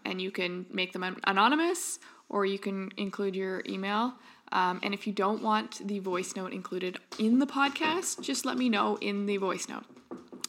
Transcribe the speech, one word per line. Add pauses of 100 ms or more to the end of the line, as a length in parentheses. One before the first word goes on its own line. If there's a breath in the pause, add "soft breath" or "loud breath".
and
you
can
make
them
an-,
anonymous, (300 loud breath)
or
you
can
include
your
email. (380 loud breath)
Um,
and
if
you
don't
want
the
voice
note
included (200)
in
the
podcast,
just
let
me
know
in
the
voice
note. (640)